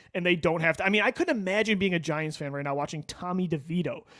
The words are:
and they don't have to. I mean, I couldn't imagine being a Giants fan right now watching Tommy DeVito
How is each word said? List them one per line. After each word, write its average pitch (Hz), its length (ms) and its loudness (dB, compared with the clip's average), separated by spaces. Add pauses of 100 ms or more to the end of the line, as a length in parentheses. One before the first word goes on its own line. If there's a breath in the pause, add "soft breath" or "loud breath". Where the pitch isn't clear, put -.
(140)
and 180 120 -2
they 180 100 6
don't 165 260 2
have 165 160 4
to. 185 80 -2
I 190 40 2
mean, 208 120 4
I 226 100 4
couldn't 330 240 0
imagine 202 440 2
being 185 160 2
a 170 40 0
Giants 156 380 -4
fan 143 140 -6
right 143 120 -6
now 139 120 -2
watching 147 280 -4
Tommy 180 440 -4
DeVito 160 540 -2 (180 soft breath)